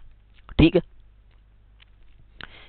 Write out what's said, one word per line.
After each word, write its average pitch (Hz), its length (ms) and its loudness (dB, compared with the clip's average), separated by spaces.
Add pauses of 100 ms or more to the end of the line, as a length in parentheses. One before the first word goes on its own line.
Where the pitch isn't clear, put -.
(580)
ठीक 165 180 10
है, 170 40 8 (1900)